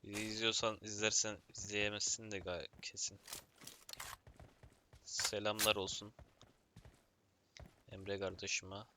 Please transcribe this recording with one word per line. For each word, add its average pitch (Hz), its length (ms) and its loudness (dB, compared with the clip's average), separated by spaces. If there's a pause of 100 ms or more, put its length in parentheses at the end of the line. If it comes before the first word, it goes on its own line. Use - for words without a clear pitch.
Bizi 101 180 -2
izliyorsan, 110 600 2
izlersen 107 560 2 (120)
izleyemezsin 104 800 0
de 98 80 -2
ga-, 90 280 -2 (140)
kesin. - 380 -6 (1900)
Selamlar 107 680 4
olsun 104 380 -2 (1800)
Emre 98 280 -2
kardeşime. 95 640 -2 (140)